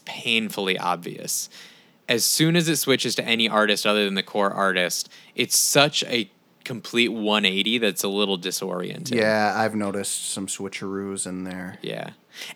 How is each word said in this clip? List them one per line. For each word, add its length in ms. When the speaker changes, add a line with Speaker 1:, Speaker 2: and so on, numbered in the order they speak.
Speaker 1:
painfully 760
obvious. 680
As 180
soon 300
as 120
it 100
switches 400
to 60
any 240
artist 380
other 200
than 100
the 80
core 260
artist, 580
it's 200
such 500
a 260
complete 460
one 360
eighty 320
that's 260
a 40
little 300
disorienting. 800
Speaker 2:
Yeah, 400
I've 200
noticed 540
some 160
switcheroos 800
in 180
there. 380
Speaker 1:
Yeah. 300